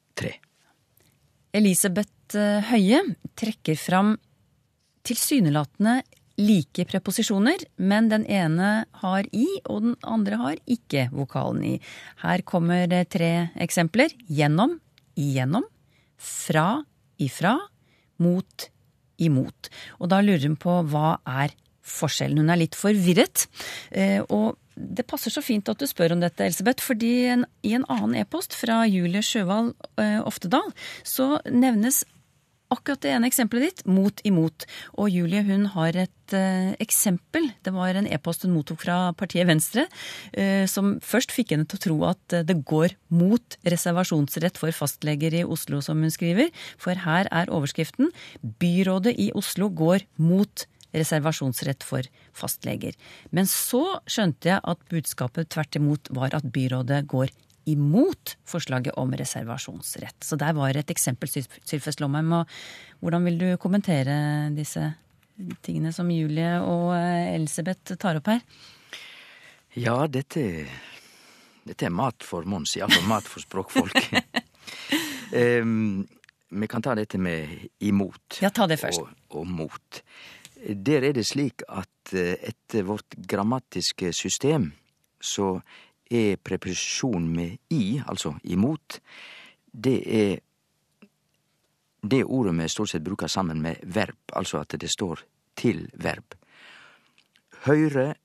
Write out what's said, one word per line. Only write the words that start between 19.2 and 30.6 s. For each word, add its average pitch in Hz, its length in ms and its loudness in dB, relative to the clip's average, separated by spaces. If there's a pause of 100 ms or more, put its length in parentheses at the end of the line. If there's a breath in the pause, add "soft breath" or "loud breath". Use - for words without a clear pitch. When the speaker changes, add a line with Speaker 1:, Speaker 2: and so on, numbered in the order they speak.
Speaker 2:
Og 180 100 -2
da 196 140 6
lurer 160 240 4
hun 156 80 0
på, 175 220 0 (100)
hva 151 380 2
er 135 280 -2 (280)
forskjellen? 143 600 -2
Hun 160 120 4
er 165 80 4
litt - 160 -2
forvirret, 196 680 4 (440 loud breath)
eh, 196 320 2
og 214 360 0 (140)
det - 320 -8
passer - 300 -6
så - 100 -4
fint 214 240 0
at 220 100 -2
du 277 80 -2
spør 170 280 2
om 175 80 2
dette, 175 240 0
Elisabeth, 190 360 0
fordi 233 300 0 (220)
en, 240 100 2 (160)
i 208 160 0
en 262 160 0
annen 226 300 0
e-post - 340 -6
fra 226 320 2
Julie 180 340 2
Sjøvald, 220 520 0 (260)
eh, 214 240 2
Oftedal, 262 480 0 (320 loud breath)